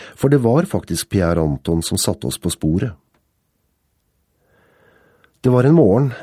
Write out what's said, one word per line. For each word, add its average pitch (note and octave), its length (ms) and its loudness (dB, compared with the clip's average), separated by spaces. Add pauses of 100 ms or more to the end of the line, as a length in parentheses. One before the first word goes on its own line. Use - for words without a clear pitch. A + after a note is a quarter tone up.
(160)
for C#3 160 0
det C#3+ 120 4
var C#3 260 0
faktisk - 420 -6
Pierre E2+ 320 0
Anton D#2+ 400 -2
som - 160 -6
satte - 300 -4
oss - 100 -8
på F2 140 -6
sporet. F#2 400 -4 (2500)
Det B2+ 100 2
var B2 120 4
en C#3+ 120 4
morgen C3 340 4 (140)